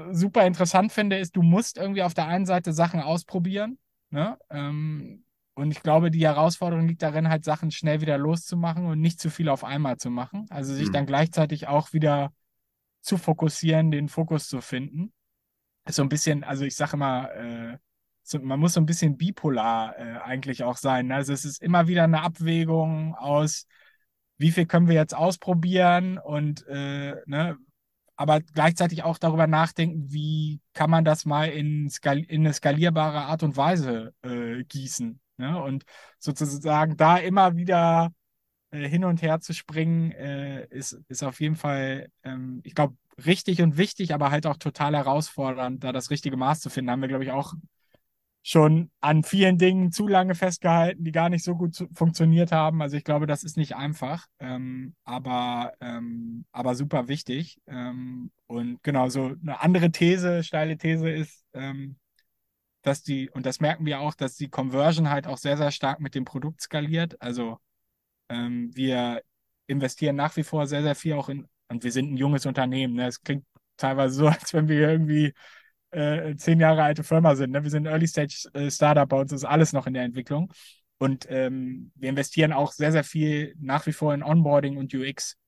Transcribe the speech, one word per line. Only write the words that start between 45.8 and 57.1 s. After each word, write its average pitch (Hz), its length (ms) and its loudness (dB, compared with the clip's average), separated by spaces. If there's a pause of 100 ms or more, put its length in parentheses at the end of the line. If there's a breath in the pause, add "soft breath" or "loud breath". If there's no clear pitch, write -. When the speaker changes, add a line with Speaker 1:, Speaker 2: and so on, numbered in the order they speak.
Speaker 1:
da 127 80 -4
das 127 180 -4
richtige 143 260 -4
Maß 135 240 0
zu - 100 -10
finden. 123 200 -4
Haben 131 120 -2
wir, 131 60 -2
glaub 135 140 -2
ich, 135 80 -6
auch 139 240 -4 (920)
schon 156 460 6 (100)
an 151 220 4
vielen 190 340 4
Dingen 185 360 4
zu 208 160 -2
lange 185 260 4
festgehalten, 170 720 0
die 165 80 -4
gar 165 160 2
nicht 175 160 -2
so 175 100 -2
gut 170 220 -4
zu-, 175 180 -10
funktioniert 165 560 4
haben. 160 320 2
Also 143 140 -4
ich 147 80 -6
glaube, 151 240 0
das 147 160 -4
ist 160 120 -10
nicht 143 200 -2
einfach, 147 500 -6 (140)
ähm, 127 640 -10
aber, 123 760 -4
ähm, 117 680 -10
aber 123 240 -2
super 135 320 -2
wichtig. 139 640 -8